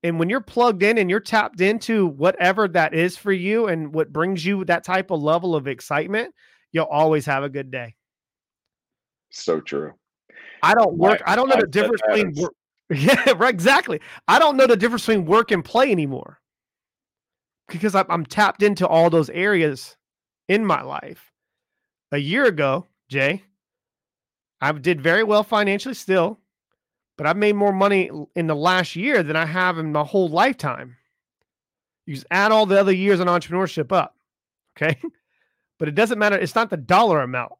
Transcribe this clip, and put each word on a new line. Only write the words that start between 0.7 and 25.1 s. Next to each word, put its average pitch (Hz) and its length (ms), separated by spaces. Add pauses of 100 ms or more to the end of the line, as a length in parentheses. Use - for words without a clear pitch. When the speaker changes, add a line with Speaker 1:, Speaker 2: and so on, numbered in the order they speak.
Speaker 1:
in 214 160
and 185 120
you're 202 100
tapped 208 400
into 208 460
whatever 180 600
that 165 260
is 175 220
for 202 160
you 202 340
and 160 280
what 156 180
brings 165 320
you 190 220
that 170 180
type 190 260
of 160 120
level 165 340
of 135 100
excitement, 170 680 (380)
you'll 160 140
always 151 400
have 139 160
a 143 60
good 135 220
day. 120 240 (1400)
Speaker 2:
So 80 300
true. 73 320 (680)
Speaker 1:
I 175 120
don't 202 220
work, 196 300
Speaker 2:
My 175 60
Speaker 1:
I 208 40
don't 262 120
know 262 80
the 226 100
Speaker 2:
mindset 160 40
Speaker 1:
difference 214 360
between 208 220
Speaker 2:
matters. 151 140
Speaker 1:
work. 175 160
<laughs> - 40 (280)
Yeah, 196 460
right, 240 160
exactly. 220 480 (280)
I 226 100
don't 302 180
know 262 100
the 233 100
difference 226 300
between 202 200
work 220 240
and 180 120
play 254 300
anymore 147 480 (1300)
because 180 280
I'm, 190 140
I'm 170 160
tapped 202 380
into 185 240
all 165 240
those 160 180
areas 170 680 (540)
in 214 160
my 165 160
life. - 500 (840)
A 143 60
year 190 280
ago, 151 400 (240)
Jay, 139 320 (1200)
I 143 100
did 151 300
very 170 200